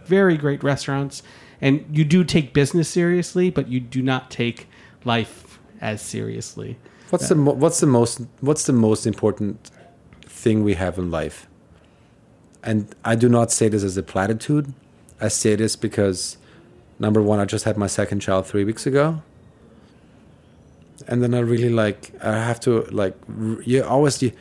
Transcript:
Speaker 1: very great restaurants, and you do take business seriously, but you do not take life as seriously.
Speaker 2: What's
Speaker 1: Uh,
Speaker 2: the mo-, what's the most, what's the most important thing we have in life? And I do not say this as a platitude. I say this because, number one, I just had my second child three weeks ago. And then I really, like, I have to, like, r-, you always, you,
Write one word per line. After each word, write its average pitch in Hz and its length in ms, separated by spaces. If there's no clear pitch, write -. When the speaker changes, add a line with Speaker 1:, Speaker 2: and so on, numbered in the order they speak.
Speaker 1:
very 185 340
great 143 280
restaurants, 139 580
and 139 320
you 156 120
do 170 200
take 151 280
business 147 360
seriously, 175 640
but 139 180
you 127 100
do 127 240
not 131 300
take - 360
life - 560
as 107 220
seriously. 110 720
Speaker 2:
What's - 160
Speaker 1:
Uh, - 20
Speaker 2:
the 190 80
mo-, 143 160
what's 143 260
the 170 80
most, 120 360
what's 147 240
the 147 80
most 110 340
important 104 640
thing 107 400
we 104 100
have 90 240
in 90 140
life? 78 340
And 107 280
I 113 100
do 117 140
not 117 240
say 113 160
this 101 160
as 95 120
a 98 60
platitude. 113 680
I 107 80
say 107 260
this 107 220
because, 101 640
number 107 240
one, 104 160
I 101 60
just 104 200
had 104 120
my 104 100
second 101 340
child 95 260
three 101 180
weeks 113 220
ago. 151 360
And 123 160
then 120 100
I 123 80
really, 120 300
like, 107 400
I 110 80
have 113 280
to, 113 260
like, 101 280
r-, 110 340
you 127 220
always, 139 360
you, 120 200